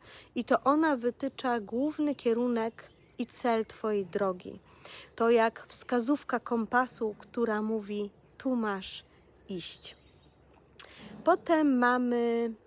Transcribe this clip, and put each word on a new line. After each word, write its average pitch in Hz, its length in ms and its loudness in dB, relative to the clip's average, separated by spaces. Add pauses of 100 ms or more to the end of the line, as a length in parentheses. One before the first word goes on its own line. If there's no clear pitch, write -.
(340)
I 240 100 -4
to - 200 2
ona 302 320 4
wytycza 240 640 -2
główny 285 540 -2
kierunek 233 760 -2 (300)
i 240 60 -2
cel 226 400 0
Twojej 208 400 -2
drogi. 190 540 -4 (560)
To 233 140 4
jak 226 380 4
wskazówka 247 720 0
kompasu, 233 800 -2
która 220 440 -2
mówi: 208 480 -4 (260)
„Tu 254 200 -2
masz 202 480 -6 (440)
iść”. - 480 -10 (1300)
Potem 311 540 4
mamy 240 760 2 (140)